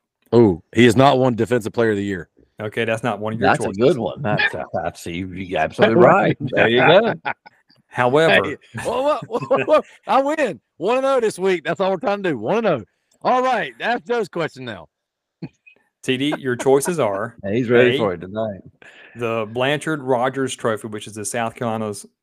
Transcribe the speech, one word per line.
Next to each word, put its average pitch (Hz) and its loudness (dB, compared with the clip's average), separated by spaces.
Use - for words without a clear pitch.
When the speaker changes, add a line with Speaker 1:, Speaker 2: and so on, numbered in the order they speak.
Speaker 1:
Oh, 104 6
he 117 6
has 110 6
not 135 6
won 127 2
Defensive 110 -2
Player 113 2
of 104 0
the 101 -4
Year. 95 -6
Speaker 2:
Okay, 107 -6
that's 113 -4
not 110 -4
one 107 -6
of 113 -10
your 98 0
Speaker 3:
That's 117 0
Speaker 2:
choices. 104 -6
Speaker 3:
a 104 0
good 139 4
one. 78 -6
That's, 104 -2
that's, 87 -8
you're 90 -8
absolutely 78 2
Speaker 1:
<laughs> 175 6
Speaker 3:
right. 180 4
There - 0
you 120 4
go. 180 4
Speaker 2:
However, 131 2
Speaker 1:
Hey, 127 -10
whoa, 233 -2
whoa, 285 0
whoa, 220 -6
whoa, 254 -2
whoa. 302 4
I 233 2
win. 277 -2
One 214 0
and 262 -2
oh 269 2
this 220 -2
week. 180 0
That's 156 -4
all 190 0
we're 190 -2
trying 202 -4
to 175 0
do. 131 -2
One 185 -2
and 151 0
oh. 90 -14
All 254 0
right. 202 -2
That's 202 -4
Joe's 226 -2
question 143 -8
now. 95 -12
Speaker 2:
T 131 -2
D, 147 -2
your 127 -4
choices 139 2
are 107 -2
Speaker 3:
<laughs> - -20
Yeah, 98 -4
he's 117 -2
ready 123 6
Speaker 2:
A, - -2
Speaker 3:
for 98 -2
it 82 -14
tonight. 101 -8
Speaker 2:
the 113 -4
Blanchard 147 -2
Rogers 127 -2
Trophy, 113 -4
which 107 -12
is 107 -16
the 107 -10
South 117 -4
Carolina's 110 -6